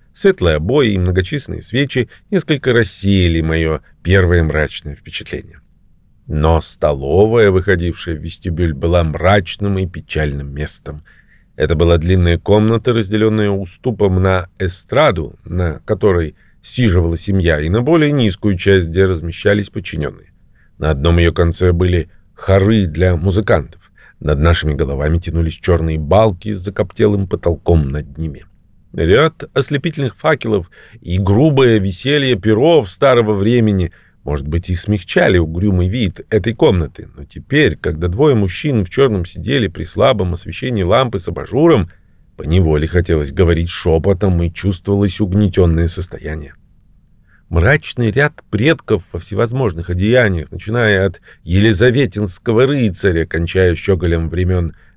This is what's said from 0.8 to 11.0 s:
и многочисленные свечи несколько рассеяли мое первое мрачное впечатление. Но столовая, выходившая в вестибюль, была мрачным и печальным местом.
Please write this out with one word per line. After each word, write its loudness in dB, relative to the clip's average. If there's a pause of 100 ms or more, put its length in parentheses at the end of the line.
и -2
многочисленные -4
свечи -2 (200)
несколько 0
рассеяли 2
мое -2 (220)
первое 4
мрачное -4
впечатление. -14 (680)
Но 2
столовая, 2
выходившая -2
в -12
вестибюль, -4
была 0
мрачным 0
и -2
печальным -6
местом. -10 (540)